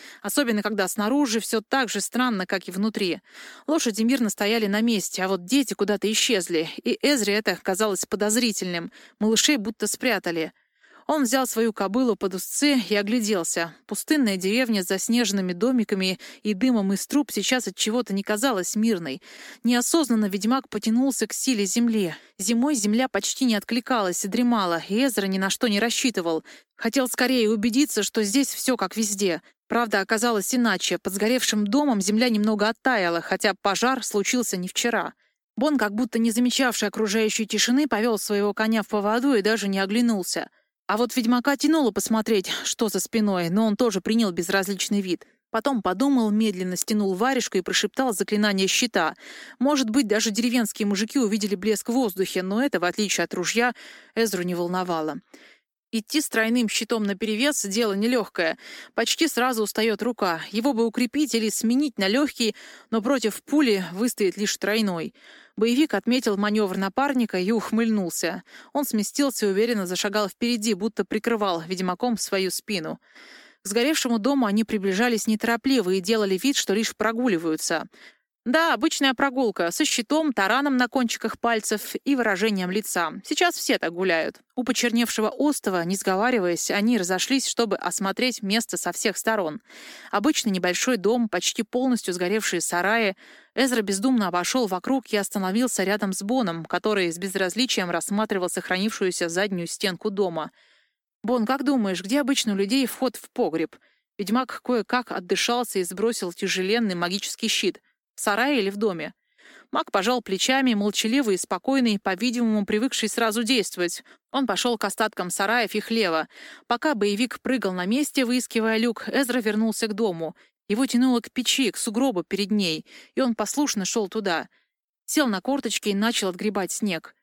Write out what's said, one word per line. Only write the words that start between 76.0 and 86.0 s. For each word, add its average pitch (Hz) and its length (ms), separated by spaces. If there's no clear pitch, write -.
вид, 277 140
что - 180
лишь 214 220
прогуливаются. 180 920
Да, 320 300
обычная 285 400
прогулка, 247 560
со - 160
щитом, 294 480
тараном 254 420
на 247 120
кончиках 233 500
пальцев 220 560
и 277 120
выражением 202 560
лица. 175 420
Сейчас 349 300
все - 240
так 170 160
гуляют. 170 460
У 254 80
почерневшего 233 640
остова, 202 560
не 185 100
сговариваясь, 190 760